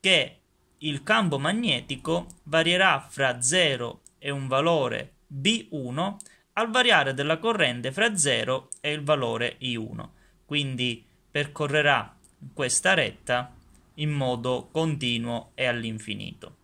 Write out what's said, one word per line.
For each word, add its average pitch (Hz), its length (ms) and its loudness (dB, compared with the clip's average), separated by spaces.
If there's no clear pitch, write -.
che 180 400 2
il 147 240 -6
campo 196 360 2
magnetico 160 1040 -2
varierà 165 640 2
fra 123 360 0
zero 135 580 0
e 143 100 -8
un 139 180 -4
valore 135 720 0
B 190 420 -2
uno 151 460 -4
al 226 180 -2
variare 202 420 4
della 147 240 0
corrente 135 540 0
fra 214 240 0
zero 127 520 0
e 147 100 -4
il 151 140 -6
valore 120 560 0
I 127 160 -4
uno, 113 380 -10
quindi 127 640 -2
percorrerà 147 880 0
questa 147 420 2
retta 127 600 -2
in 151 160 -2
modo 127 600 -2
continuo 120 840 -2
e 131 120 -2
all'infinito. 110 960 -6